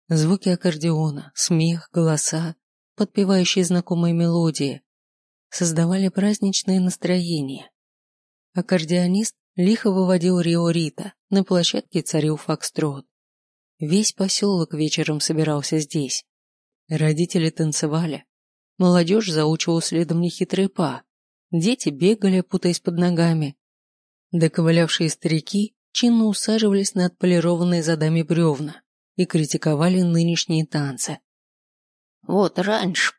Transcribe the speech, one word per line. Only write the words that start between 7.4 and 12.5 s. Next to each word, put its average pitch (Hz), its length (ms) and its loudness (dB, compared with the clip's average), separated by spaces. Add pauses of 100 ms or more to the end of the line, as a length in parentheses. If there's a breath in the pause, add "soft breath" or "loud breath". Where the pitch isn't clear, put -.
Аккордеонист 180 840 0 (220)
лихо 202 340 2
выводил 185 480 2
Рио 170 300 0
Рита, 165 460 -4 (160)
на 196 140 2
площадке - 580 -2
царил 156 340 -2
фокстрот. 151 680 -6 (720)